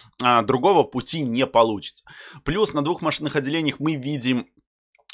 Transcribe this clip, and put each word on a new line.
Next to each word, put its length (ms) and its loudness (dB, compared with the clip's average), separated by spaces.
а, 200 4
другого 400 4
пути 400 -6
не 240 0
получится. 580 2
Плюс 300 0
на 100 0
двух 160 -2
машинных 340 -4
отделениях 440 -2
мы 160 -2
видим... 540 -4